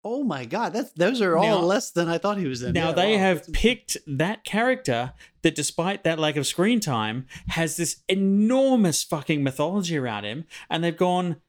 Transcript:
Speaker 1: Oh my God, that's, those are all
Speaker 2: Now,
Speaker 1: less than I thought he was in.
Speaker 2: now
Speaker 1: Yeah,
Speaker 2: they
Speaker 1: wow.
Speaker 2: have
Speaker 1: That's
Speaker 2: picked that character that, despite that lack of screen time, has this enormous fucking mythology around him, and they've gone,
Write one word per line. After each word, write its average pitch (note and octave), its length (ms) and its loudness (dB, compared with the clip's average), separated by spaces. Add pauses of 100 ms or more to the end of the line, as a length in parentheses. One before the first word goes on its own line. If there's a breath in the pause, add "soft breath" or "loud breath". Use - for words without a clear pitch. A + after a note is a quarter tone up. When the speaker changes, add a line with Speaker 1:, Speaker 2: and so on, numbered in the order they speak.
Speaker 1:
Oh B3 200 -4
my C#3 220 -2
God, F3+ 280 -4
that's, A#3+ 180 -4
those G#3+ 300 2
are F3 160 4
all F#3+ 60 4
Speaker 2:
Now, G#3+ 160 4
Speaker 1:
less F#3+ 320 0
than E3+ 160 0
I E3+ 100 0
thought G3+ 200 -2
he F3+ 100 -2
was B2 160 -6
in. - 100 -4
Speaker 2:
now E3 160 0
Speaker 1:
Yeah, E3 40 -2
Speaker 2:
they F#3 200 2
Speaker 1:
wow. G3+ 60 2
Speaker 2:
have F#3+ 200 4
Speaker 1:
That's - 120 -16
Speaker 2:
picked - 460 2 (100)
that D#3 380 -2
character G#3 680 -2 (280 loud breath)
that, D#3+ 140 2
despite F3 500 -4
that D#3+ 140 2
lack D3+ 180 0
of C#3 100 -2
screen G#3+ 320 2
time, A#2 480 -2 (220 loud breath)
has E3 260 -2
this E3 220 -4 (100)
enormous G#3 960 2
fucking D3+ 400 -2
mythology E3+ 540 -2
around A2 260 -4
him, A#2+ 220 -8 (240 loud breath)
and E3 140 -2
they've E3+ 120 -2
gone, F3+ 540 0